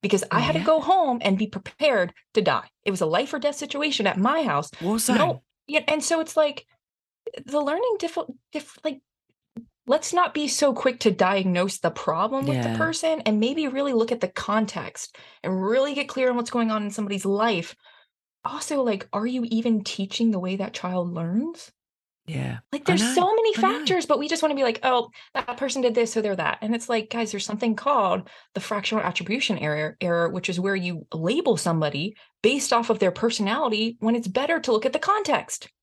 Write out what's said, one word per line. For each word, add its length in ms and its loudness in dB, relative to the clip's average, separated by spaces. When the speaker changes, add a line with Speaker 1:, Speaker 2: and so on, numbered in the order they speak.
Speaker 1:
because 300 2
I 80 2
had 120 0
to 60 2
Speaker 2:
Yeah. 80 0
Speaker 1:
go 140 6
home 420 2
and 160 2
be 80 0
prepared 640 0
to 80 4
die. 260 0
It 60 0
was 100 -2
a 60 2
life 260 0
or 60 -4
death 160 -2
situation 540 -2
at 100 0
my 240 2
house. 260 0
Speaker 2:
War 160 0
zone. 180 2
Speaker 1:
No, 260 2
yeah, 200 0
and 160 0
so 160 2
it's 160 -4
like, 300 2
the 140 0
learning 400 0
diff-, 180 -4
diff-, 320 -10
like, 160 -4
let's 260 0
not 220 2
be 120 -2
so 280 2
quick 260 0
to 100 4
diagnose 680 2
the 120 0
problem 560 -2
with 160 0
the 80 0
Speaker 2:
Yeah. 60 -2
Speaker 1:
person 460 0
and 180 2
maybe 260 0
really 280 -2
look 180 2
at 80 -2
the 80 -2
context 880 -4
and 220 -2
really 300 2
get 140 -4
clear 220 0
on 60 0
what's 140 -4
going 200 0
on 140 0
in 60 -4
somebody's 340 -4
life. 500 0
Also, 380 -4
like, 300 -2
are 140 -2
you 240 -2
even 340 2
teaching 480 0
the 60 0
way 180 -2
that 180 -4
child 380 -2
learns? 580 -4
Speaker 2:
Yeah, 320 -4
Speaker 1:
Like, 100 -6
Speaker 2:
I 40 -20
Speaker 1:
there's 160 4
Speaker 2:
know, 120 0
Speaker 1:
so 200 4
many 220 4
Speaker 2:
I 40 -2
know. 180 2
Speaker 1:
factors, 280 0
but 140 4
we 80 -4
just 140 0
wanna 140 2
be 80 2
like, 200 0
"Oh, 260 2
that 220 -6
person 260 -2
did 140 2
this, 160 2
so 100 0
they're 140 0
that." 240 0
And 140 -2
it's 140 -6
like, 220 -2
guys, 220 -4
there's 120 -6
something 320 0
called 520 2
the 60 -4
fractional 440 -2
attribution 540 -2
error, 420 -2
error, 280 2
which 200 -4
is 120 -2
where 160 0
you 360 -6
label 440 2
somebody 600 -2
based 300 2
off 180 2
of 100 2
their 120 6
personality 880 0
when 160 2
it's 120 -4
better 320 0
to 120 0
look 140 2
at 60 0
the 80 0
context. 680 -2